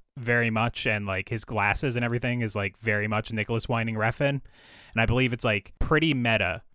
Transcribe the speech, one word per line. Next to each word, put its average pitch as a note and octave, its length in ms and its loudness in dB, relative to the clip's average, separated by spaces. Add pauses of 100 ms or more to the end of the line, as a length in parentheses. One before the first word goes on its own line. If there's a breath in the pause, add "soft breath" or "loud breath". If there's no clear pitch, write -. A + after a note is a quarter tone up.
(160)
very A#2+ 340 2
much, A2 340 0
and, G#2 220 0
like, F#2+ 220 -4
his A2+ 140 -4
glasses G#2+ 520 0
and A#2+ 100 0
everything A#2+ 360 -2
is, A2 140 -4
like, G2+ 220 -4
very G#2+ 300 0
much G#2+ 260 -2
Nicolas A2 340 -2
Winding A2+ 280 -2
Refn. C3 460 0 (520 loud breath)
And A2+ 80 2
I A2+ 60 4
believe B2 260 2
it's, B2 120 -4
like, G#2+ 340 0
pretty D#3 340 4
meta A2 480 0 (140)